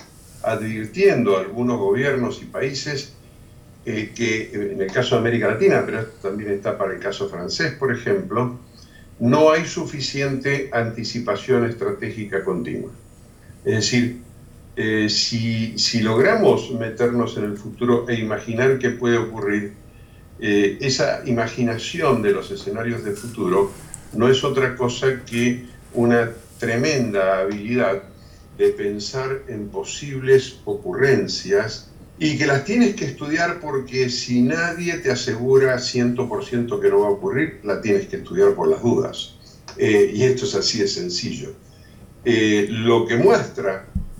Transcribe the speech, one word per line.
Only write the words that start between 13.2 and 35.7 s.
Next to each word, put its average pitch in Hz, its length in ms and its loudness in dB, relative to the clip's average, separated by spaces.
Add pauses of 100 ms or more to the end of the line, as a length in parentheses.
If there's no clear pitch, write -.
Es 104 100 2
decir, 120 460 0 (540)
eh, 110 340 0
si, 113 720 -2
si - 220 0
logramos 131 720 4
meternos 117 640 -2
en 104 80 -2
el 104 120 -4
futuro 117 500 0
e 117 120 -2
imaginar 110 580 0
qué 123 140 0
puede 120 260 2
ocurrir, 104 560 -4 (680)
eh, 101 420 2
esa - 440 0
imaginación 117 960 0
de 101 100 4
los 95 200 -2
escenarios 110 520 -6
de 104 100 -4
futuro 101 580 0 (420)
no 117 160 4
es 131 140 4
otra 131 320 0
cosa 123 500 -2
que 120 400 0 (300)
una 117 340 4 (300)
tremenda 113 800 0
habilidad 101 640 -2 (520)
de 202 140 4
pensar 131 800 -4
en 104 220 -8
posibles 131 960 0
ocurrencias 104 1300 0 (280)
y 151 160 2
que 143 120 2
las 139 180 2
tienes 233 300 4
que 175 100 -6
estudiar 160 540 -2
porque 131 500 -2
si 123 320 0
nadie 165 560 0
te 135 140 -2
asegura 131 680 2